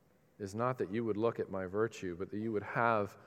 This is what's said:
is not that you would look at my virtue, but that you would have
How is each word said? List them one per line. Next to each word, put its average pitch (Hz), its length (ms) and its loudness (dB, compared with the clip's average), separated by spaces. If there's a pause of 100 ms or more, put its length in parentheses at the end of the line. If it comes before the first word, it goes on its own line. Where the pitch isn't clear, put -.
(380)
is 98 160 -8
not 123 260 0
that 92 120 0
you 117 140 0
would 104 120 0
look 113 220 2
at 92 100 -2
my 95 180 -4
virtue, 98 500 -2
but 90 140 -6
that 104 80 -4
you 113 120 -2
would 101 120 0
have 113 520 2 (120)